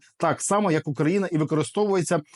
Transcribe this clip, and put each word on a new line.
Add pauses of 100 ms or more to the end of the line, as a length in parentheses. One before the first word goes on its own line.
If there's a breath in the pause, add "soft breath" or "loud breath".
(160 soft breath)
так
само,
як
Україна,
і
використовується (160)